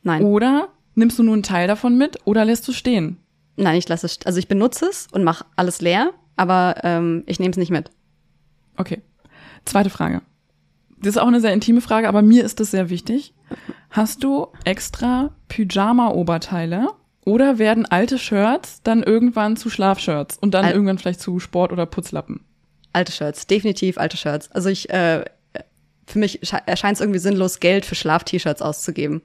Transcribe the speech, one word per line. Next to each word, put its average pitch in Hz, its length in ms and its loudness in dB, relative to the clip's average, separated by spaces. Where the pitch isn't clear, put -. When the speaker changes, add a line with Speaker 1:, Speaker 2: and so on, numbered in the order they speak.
Speaker 1:
Nein. 165 220 0
Speaker 2:
Oder 247 460 2
nimmst 226 240 2
du 233 40 6
nur 220 120 4
einen 208 80 0
Teil 180 240 0
davon 240 320 2
mit - 260 0
oder 214 200 2
lässt 226 220 0
du 262 40 -6
stehen? 185 460 -2
Speaker 1:
Nein, 175 200 2
ich 175 120 -2
lasse 165 180 -4
es - 120 -8
st-, - 60 -16
also 180 140 -2
ich 185 80 -6
benutze 220 400 0
es - 240 -6
und 190 120 0
mach - 200 0
alles 180 260 -2
leer, 196 300 0
aber, 180 480 2
ähm, 170 440 0
ich 175 120 -6
nehm's 185 180 -2
nicht 180 140 -2
mit. 156 200 -2
Speaker 2:
Okay. - 260 -6
Zweite 196 260 2
Frage. - 300 -4
Das 196 100 -2
ist 208 80 0
auch 226 100 4
eine 240 140 4
sehr 214 120 2
intime 233 280 4
Frage, 220 260 0
aber 208 160 4
mir 226 200 8
ist - 160 -6
das 214 120 -2
sehr 185 180 -2
wichtig. 220 460 -6
Hast 220 320 -2
du 277 240 -2
extra 247 680 -2
Pyjama-Oberteile 190 1400 0
oder 247 320 4
werden 220 280 2
alte 233 320 0
Shirts 220 680 -2
dann 226 200 2
irgendwann 220 540 2
zu 233 120 -6
Schlafshirts 190 680 -2
und 202 160 0
dann 190 120 2
Speaker 1:
Al- 175 80 4
Speaker 2:
irgendwann 190 240 2
vielleicht 180 220 -4
zu 180 200 -4
Sport- 180 320 -2
oder 175 140 -2
Putzlappen? - 560 -8
Speaker 1:
Alte 175 180 0
Shirts, - 360 -8
definitiv 196 500 0
alte - 200 -4
Shirts. 147 340 -6
Also 190 180 -2
ich, 196 200 -4
äh, 170 360 0
für - 140 -4
mich 202 240 -2
sche-, - 220 -6
erscheint's - 360 0
irgendwie 202 180 0
sinnlos, 185 400 0
Geld 190 260 2
für 170 100 -8
Schlaf-T-Shirts 160 680 -2
auszugeben. 151 640 -6